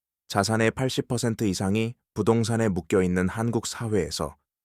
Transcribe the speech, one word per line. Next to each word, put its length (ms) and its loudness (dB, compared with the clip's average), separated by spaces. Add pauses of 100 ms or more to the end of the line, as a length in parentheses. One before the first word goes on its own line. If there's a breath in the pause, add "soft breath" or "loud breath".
(280)
자산의 440 2
팔십 360 -2
퍼센트 380 -2
이상이 500 0 (180)
부동산에 560 2
묶여있는 600 2
한국 380 -2
사회에서 680 -4 (300)